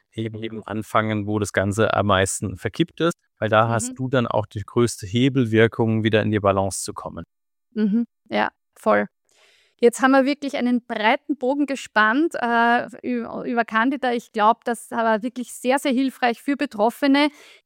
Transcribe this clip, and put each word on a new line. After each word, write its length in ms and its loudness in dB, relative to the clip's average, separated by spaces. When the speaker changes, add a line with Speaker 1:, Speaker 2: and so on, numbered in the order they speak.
Speaker 1:
eben, 300 -8
eben 200 -10
anfangen, 640 -2
wo 120 -2
das 140 -2
Ganze 400 2
am 140 0
meisten 500 0
verkippt 460 -4
ist, 160 0
weil 140 -4
da 180 6
hast 220 -2
Speaker 2:
Mhm. 60 -14
Speaker 1:
du 120 -6
dann 180 0
auch 200 -2
die 160 -10
größte 440 -2
Hebelwirkung, 960 2
wieder 180 4
in 80 -2
die 100 0
Balance 420 0
zu 120 -10
kommen. 300 -12
Speaker 2:
Mhm. 320 0
Ja, 200 -2
voll. 340 0
Jetzt 200 2
haben 120 4
wir 120 6
wirklich 320 -4
einen 300 -2
breiten 500 -2
Bogen 300 -2
gespannt, 760 0
äh, 460 2
ü-, 240 -4
über 200 -2
Candida. 480 0
Ich 180 -6
glaub, 340 2
das 280 -6
war 300 0
wirklich 300 -8
sehr, 280 0
sehr 120 0
hilfreich 480 0
für 160 -2
Betroffene. 720 2